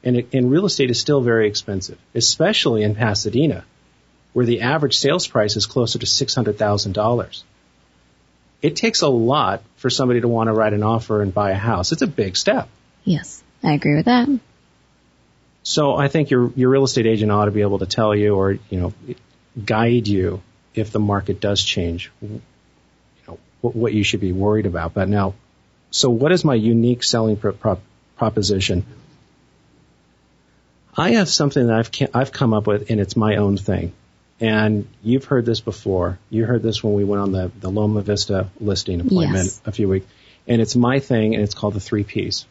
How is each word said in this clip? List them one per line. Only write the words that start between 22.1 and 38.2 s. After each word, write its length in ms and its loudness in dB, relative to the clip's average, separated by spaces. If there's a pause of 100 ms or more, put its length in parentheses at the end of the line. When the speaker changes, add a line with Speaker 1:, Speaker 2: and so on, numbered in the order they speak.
Speaker 1:
you 200 -14 (840)
know, 120 -18 (220)
what, 140 -4
what 180 0
you 100 2
should 160 -2
be 120 -2
worried 360 0
about. 260 -4
But 160 -2
now, 240 0 (580)
so 180 0
what 220 2
is 140 2
my 100 4
unique 480 2
selling 340 0
pro-, 160 -2
pro-, 260 -2 (380)
proposition? 680 0 (2000)
I 140 2
have 180 4
something 380 2
that 80 4
I've 160 0
ca-, 220 -2
I've 180 0
come 220 0
up 140 0
with, 220 0
and 100 2
it's 160 -2
my 220 2
own 200 2
thing. 360 -4 (460)
And 480 0 (160)
you've 220 0
heard 200 0
this 160 -2
before. 580 -4 (100)
You 160 -2
heard 160 0
this 220 -2
when 100 0
we 100 0
went 180 0
on 100 -2
the, 280 -4
the 120 -8
Loma 300 0
Vista 480 -4 (100)